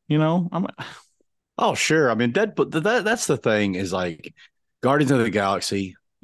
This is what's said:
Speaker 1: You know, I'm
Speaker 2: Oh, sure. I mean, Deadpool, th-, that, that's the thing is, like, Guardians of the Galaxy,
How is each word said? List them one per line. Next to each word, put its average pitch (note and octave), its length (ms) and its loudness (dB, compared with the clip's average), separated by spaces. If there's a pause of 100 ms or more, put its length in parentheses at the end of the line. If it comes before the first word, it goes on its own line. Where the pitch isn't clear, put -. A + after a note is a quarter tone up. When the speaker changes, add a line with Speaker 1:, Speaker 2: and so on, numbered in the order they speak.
Speaker 1:
You D3+ 100 2
know, E3+ 340 2
I'm F3 140 -4 (920)
Speaker 2:
Oh, G#3 180 0
sure. D3+ 360 2
I A2+ 40 0
mean, A#2+ 180 0
Deadpool, F3+ 400 0
th-, D#3+ 120 -2
that, G#3+ 200 2
that's A3+ 220 -2
the D3 100 2
thing G#2 380 2
is, F#2 180 -4
like, F2+ 420 -6 (480)
Guardians C3+ 280 2
of C#3 80 4
the A2+ 120 2
Galaxy, G2 640 -2 (280)